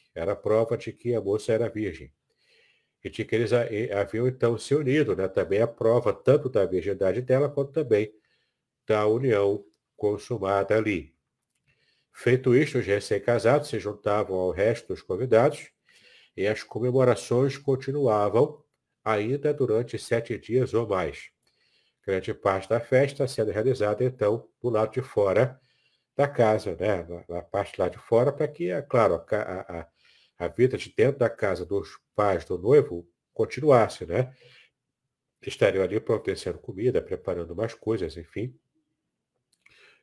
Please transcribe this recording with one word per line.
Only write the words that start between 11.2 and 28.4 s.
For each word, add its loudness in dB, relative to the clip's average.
Feito 2
isto, 2
os -2
recém-casados 2
se -4
juntavam -2
ao 0
resto 0
dos -6
convidados 2
e -2
as 0
comemorações 2
continuavam 0
ainda 0
durante 0
sete -2
dias -2
ou 0
mais. -4
Grande -2
parte -2
da 2
festa 0
sendo -2
realizada, 0
então, -2
do -2
lado 0
de -4
fora 2
da 2
casa, 2
né? 0
Na, -12
na -6
parte -6
lá 2
de -10
fora, 2
pra -4